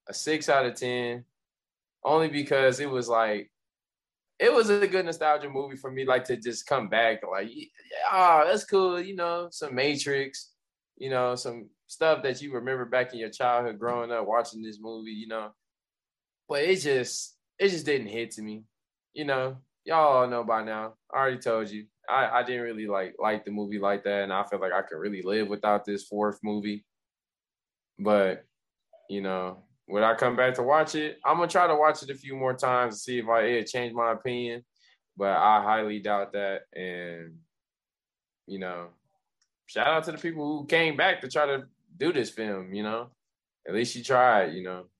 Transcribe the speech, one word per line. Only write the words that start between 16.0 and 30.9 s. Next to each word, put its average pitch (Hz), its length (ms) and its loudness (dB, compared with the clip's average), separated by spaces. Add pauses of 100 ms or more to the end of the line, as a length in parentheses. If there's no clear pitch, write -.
But 143 140 -2
it 185 140 4
just, 135 580 -2 (240)
it 196 100 4
just 160 160 -4
didn't 135 220 0
hit 113 240 -8
to 110 100 -14
me, 107 220 -12 (500)
you 151 120 -8
know. 131 320 -2 (280)
Y'all 151 360 6
all 123 60 4
know 120 180 -2
by 110 180 0
now. 110 300 -8 (200)
I - 60 -2
already 131 180 2
told 110 320 -2
you. 107 160 -12 (240)
I, 123 300 2
I 123 40 2
didn't 120 200 -6
really, 110 240 -6
like, 95 320 -4
like 107 260 -2
the 101 60 -10
movie 104 280 -6
like 101 260 0
that, 101 180 0
and 98 100 -4
I 98 100 0
feel 98 160 -6
like 92 140 -2
I 92 80 2
could 82 160 -8
really 95 240 -6
live 101 260 -2
without 104 380 0
this 101 200 -6
fourth 104 380 -4
movie. 104 400 -6 (1160)
But, 98 460 2 (640)
you 101 120 -6
know, 92 380 -4 (300)
would 104 140 2
I 113 120 4
come 123 220 2
back 127 180 4
to 123 80 -2
watch 151 320 4